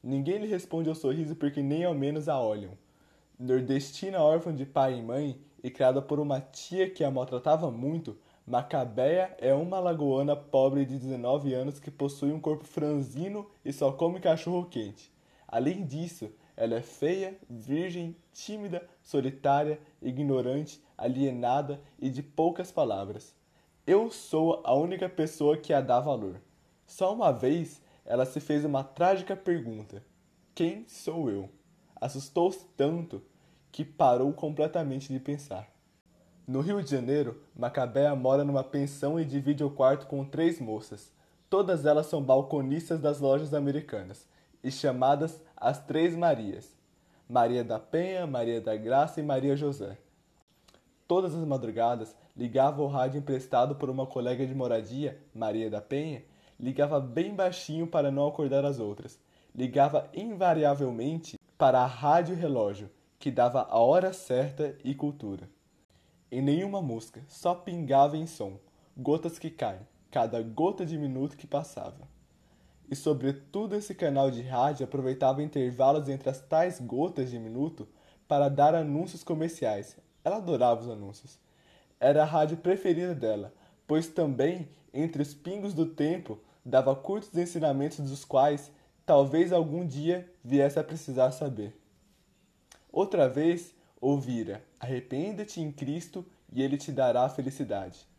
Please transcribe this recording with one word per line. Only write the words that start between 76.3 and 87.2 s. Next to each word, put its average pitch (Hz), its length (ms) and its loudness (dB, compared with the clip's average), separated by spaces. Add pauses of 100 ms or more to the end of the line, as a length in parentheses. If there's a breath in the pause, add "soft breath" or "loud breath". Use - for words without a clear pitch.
tais 180 380 0
gotas 131 500 -2
de 120 100 -8
minuto 123 480 -6 (400 soft breath)
para 143 220 4
dar 143 260 6
anúncios 160 480 -2
comerciais. 156 720 -4 (260)
Ela 190 140 0
adorava 123 440 2
os 120 80 -10
anúncios. 104 500 -14 (600 soft breath)
Era 147 240 6
a - 20 6
rádio 156 320 2
preferida 180 580 0
dela, 107 380 -4 (340 soft breath)
pois 165 200 2
também, 151 600 0 (260 soft breath)
entre 160 280 -2
os 143 120 -4
pingos 196 400 -8
do 160 120 0
tempo, 160 540 -2 (240 soft breath)
dava 131 320 4
curtos 196 400 -6